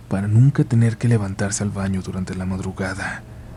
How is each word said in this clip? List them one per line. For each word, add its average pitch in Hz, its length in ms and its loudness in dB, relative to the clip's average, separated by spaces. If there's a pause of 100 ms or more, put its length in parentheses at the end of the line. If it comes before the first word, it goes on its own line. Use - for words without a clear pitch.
para 98 200 -2
nunca 127 360 6
tener 117 340 2
que 123 100 0
levantarse 101 560 0
al 104 60 0
baño 98 320 -2
durante 92 320 -6
la 92 120 -4
madrugada. 92 760 -4 (340)